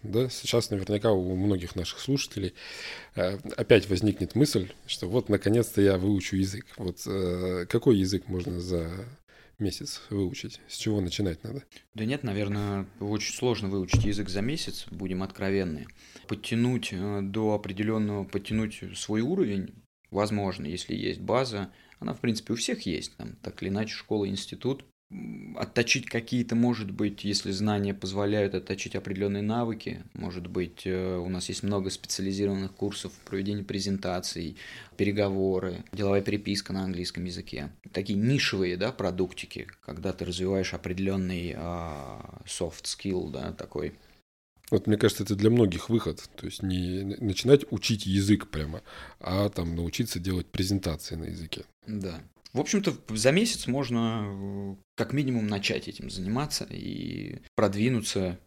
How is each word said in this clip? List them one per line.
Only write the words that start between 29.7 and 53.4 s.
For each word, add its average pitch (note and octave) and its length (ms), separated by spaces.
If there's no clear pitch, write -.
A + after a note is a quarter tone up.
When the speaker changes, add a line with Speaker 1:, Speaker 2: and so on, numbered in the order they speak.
Speaker 2:
Может F2+ 340
быть, F2+ 380
э, F#2 320
у F2+ 120
нас F2+ 200
есть - 140
много G2+ 260
специализированных G2 880
курсов G2+ 380
проведения G2 380
презентаций, F#2+ 960
переговоры, F#2+ 840
деловая G2+ 280
переписка G2+ 520
на F#2+ 100
английском F2+ 420
языке. E2+ 460
Такие G2 260
нишевые, G2+ 580
да, G#2 140
продуктики, F#2 760
когда - 320
ты E2+ 120
развиваешь F#2 480
определенный, F#2 840
а, D2+ 880
soft - 380
skill, F2+ 480
да, C#2 220
такой. - 400
Speaker 1:
Вот - 180
мне G#2+ 100
кажется, G#2+ 260
это G2+ 120
для G2+ 140
многих G#2 400
выход. - 460
То - 120
есть - 140
не F#2 380
н-, G2 220
начинать A#2 500
учить G#2+ 340
язык G2 440
прямо, D2+ 320
а G2 260
там E2+ 300
научиться E2+ 420
делать F2+ 280
презентации F#2 680
на D#2+ 120
языке. E2 360
Speaker 2:
Да. F#2+ 340
В B2 80
общем-то, G3 320
в-, A2 80
за A2+ 160
месяц G#3+ 360